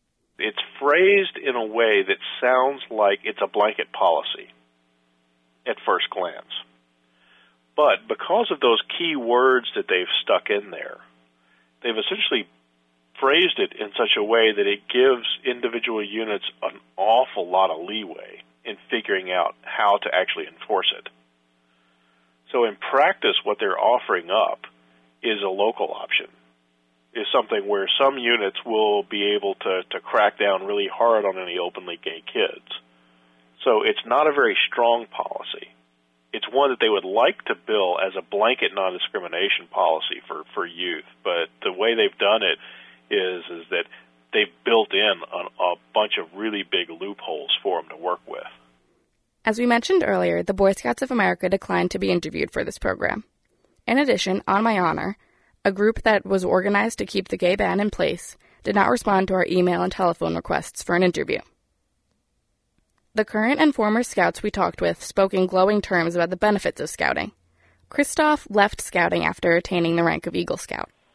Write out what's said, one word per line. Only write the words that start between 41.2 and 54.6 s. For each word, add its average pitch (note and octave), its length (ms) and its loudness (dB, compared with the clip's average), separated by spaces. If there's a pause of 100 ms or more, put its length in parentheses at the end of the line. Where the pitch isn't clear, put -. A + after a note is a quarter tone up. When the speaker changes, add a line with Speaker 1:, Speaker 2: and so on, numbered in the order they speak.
Speaker 1:
but E2+ 240 -2 (160)
the G2 80 -2
way A2 240 0
they've G#2 240 0
done G#2 240 4
it D#2+ 160 0 (500)
is, F#2 400 -2
is E2 200 -14
that F2 160 -2 (480)
they've G#2+ 180 0 (140)
built A2+ 280 4
in G2+ 200 2 (180)
a, F2+ 320 -6
a F2 120 2 (180)
bunch G#2+ 260 2
of E2+ 160 -8
really G#2 280 -4
big F2+ 260 -4
loopholes E2+ 720 -6
for F2+ 160 0
'em - 80 -12
to D#2+ 80 -16
work F2 320 -4
with. - 160 -12 (1000)
Speaker 2:
As A3 120 0
we A#3+ 80 0
mentioned A#3+ 400 2
earlier, F3 380 2
the G3 100 -2
Boy G3 200 4
Scouts - 280 -4
of C4 100 -4
America F#3 360 0
declined F3+ 440 0
to F#3 80 -4
be F#3+ 120 0
interviewed E3+ 400 -4
for - 120 -4
this - 160 -8
program. - 440 -4 (640)
In - 120 2
addition, G3 480 0
On G3+ 160 2